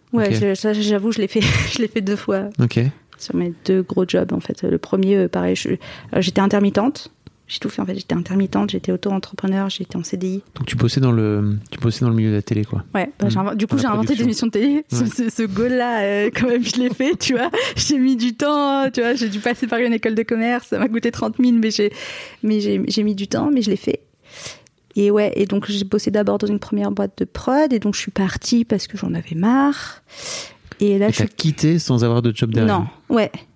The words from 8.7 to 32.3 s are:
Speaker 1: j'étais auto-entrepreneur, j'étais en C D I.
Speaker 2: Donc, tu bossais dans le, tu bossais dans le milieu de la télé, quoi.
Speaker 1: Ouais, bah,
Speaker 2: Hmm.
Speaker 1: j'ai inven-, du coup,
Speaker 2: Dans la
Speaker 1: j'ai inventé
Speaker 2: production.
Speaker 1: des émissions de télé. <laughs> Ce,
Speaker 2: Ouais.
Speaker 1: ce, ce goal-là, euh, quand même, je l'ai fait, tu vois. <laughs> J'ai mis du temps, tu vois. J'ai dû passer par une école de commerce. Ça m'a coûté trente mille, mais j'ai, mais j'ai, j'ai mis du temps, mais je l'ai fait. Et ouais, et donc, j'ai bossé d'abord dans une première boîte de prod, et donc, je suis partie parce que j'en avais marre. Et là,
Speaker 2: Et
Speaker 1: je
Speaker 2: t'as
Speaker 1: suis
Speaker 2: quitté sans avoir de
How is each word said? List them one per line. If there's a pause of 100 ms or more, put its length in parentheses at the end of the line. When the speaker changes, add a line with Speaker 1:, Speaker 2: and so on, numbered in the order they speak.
Speaker 1:
j'étais
auto-entrepreneur,
j'étais
en
C
D
I. (120)
Speaker 2:
Donc,
tu
bossais
dans
le, (140)
tu
bossais
dans
le
milieu
de
la
télé,
quoi. (100)
Speaker 1:
Ouais, (100)
bah,
Speaker 2:
Hmm.
Speaker 1:
j'ai
inven-,
du
coup,
Speaker 2:
Dans
la
Speaker 1:
j'ai
inventé
Speaker 2:
production.
Speaker 1:
des
émissions
de
télé.
<laughs>
Ce,
Speaker 2:
Ouais.
Speaker 1:
ce,
ce
goal-là,
euh,
quand
même,
je
l'ai
fait,
tu
vois. (140)
<laughs>
J'ai
mis
du
temps,
tu
vois.
J'ai
dû
passer
par
une
école
de
commerce.
Ça
m'a
coûté
trente
mille,
mais
j'ai, (520)
mais
j'ai,
j'ai
mis
du
temps,
mais
je
l'ai
fait. (960)
Et
ouais,
et
donc,
j'ai
bossé
d'abord
dans
une
première
boîte
de
prod,
et
donc,
je
suis
partie
parce
que
j'en
avais
marre. (800)
Et
là,
Speaker 2:
Et
Speaker 1:
je
Speaker 2:
t'as
Speaker 1:
suis
Speaker 2:
quitté
sans
avoir
de